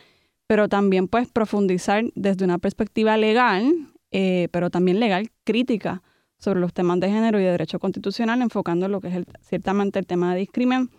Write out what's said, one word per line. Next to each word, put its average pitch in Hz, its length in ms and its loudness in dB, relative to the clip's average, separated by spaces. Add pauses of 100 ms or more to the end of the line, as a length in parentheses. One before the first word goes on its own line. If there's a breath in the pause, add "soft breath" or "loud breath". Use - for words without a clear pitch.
(460 soft breath)
pero 214 220 4
también, 196 400 2
pues, 240 220 0
profundizar 202 760 0 (120)
desde 190 300 0
una 175 120 2
perspectiva 214 600 0
legal, 220 560 2 (380)
eh, 185 400 0
pero 175 180 0
también 180 300 2
legal 214 320 0 (120)
crítica 214 580 -2 (360)
sobre 196 220 -2
los 175 140 -2
temas 180 260 0
de 185 100 0
género 214 300 2
y 196 40 2
de 185 80 2
derecho 175 280 -4
constitucional, 220 640 -2
enfocando 185 480 -2
lo 196 120 -4
que 185 60 -10
es 180 80 -6
el, 180 100 -6 (160)
ciertamente 196 580 -2
el 185 60 -4
tema 175 280 -2
de 180 80 -2
discrimen 247 580 -2